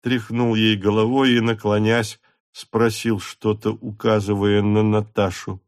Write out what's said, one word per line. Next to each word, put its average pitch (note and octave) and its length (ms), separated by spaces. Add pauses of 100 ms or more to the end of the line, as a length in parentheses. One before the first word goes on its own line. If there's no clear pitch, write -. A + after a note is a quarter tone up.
тряхнул A#2 540
ей A2 200
головой A2 560
и, A#2+ 80
наклонясь, A2 800 (320)
спросил A2+ 680
что-то, G#2+ 520
указывая G#2 880
на G#2 220
Наташу. G#2 840